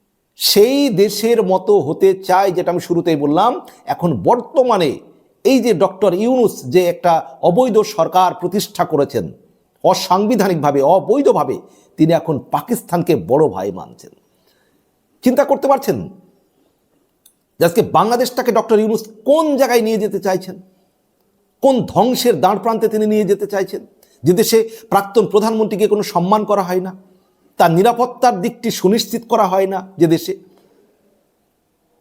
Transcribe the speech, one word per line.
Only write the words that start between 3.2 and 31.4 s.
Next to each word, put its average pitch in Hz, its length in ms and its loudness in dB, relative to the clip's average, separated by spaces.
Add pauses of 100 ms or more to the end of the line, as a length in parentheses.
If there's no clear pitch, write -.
বললাম। 180 280 2 (340)
এখন 175 240 -4 (120)
বর্তমানে 233 680 0 (540)
এই 262 160 4
যে 226 140 0
ডক্টর 185 400 0
ইউনুস 233 400 0 (200)
যে 180 60 6 (120)
একটা 175 200 -2 (300)
অবৈধ 202 400 2
সরকার 185 480 0 (100)
প্রতিষ্ঠা 180 440 -4
করেছেন, 139 400 -2 (600)
অসাংবিধানিকভাবে, 185 960 0 (160)
অবৈধভাবে, 190 600 0 (420)
তিনি 160 140 4
এখন 160 240 -2 (140)
পাকিস্তানকে 170 640 -2 (160)
বড় 147 180 4
ভাই 95 240 -6
মানছেন। 69 400 -18 (1120)
চিন্তা 247 200 4
করতে 277 240 -2
পারছেন 247 280 0 (1600)
যে - 80 2
আজকে 170 140 0 (140)
বাংলাদেশটাকে 240 560 0
ডক্টর 220 260 0
ইউনুস 214 240 0 (220)
কোন 311 200 2 (120)
জায়গায় 240 300 2
নিয়ে 220 180 -2
যেতে 196 220 -6
চাইছেন, 185 300 -4 (1080)
কোন 269 120 4 (180)
ধ্বংসের 233 480 2
দ্বার 196 180 2
প্রান্তে 220 300 -2
তিনি 214 180 -2
নিয়ে 214 240 0
যেতে 202 160 0
চাইছেন? 196 360 -6 (400)
যে 151 100 2
দেশে 220 260 2 (320)
প্রাক্তন 196 360 2
প্রধানমন্ত্রীকে 214 640 0
কোনো 208 100 0
সম্মান 185 420 -2
করা 202 240 0
হয় 180 180 -2
না, 185 60 -10 (680)
তার 175 200 6
নিরাপত্তার 233 640 2
দিকটি 226 300 -6
সুনিশ্চিত 226 580 -2
করা 220 180 2
হয় 190 260 0
না, 190 60 -6 (200)
যে 170 80 4
দেশে, 160 260 -2 (1700)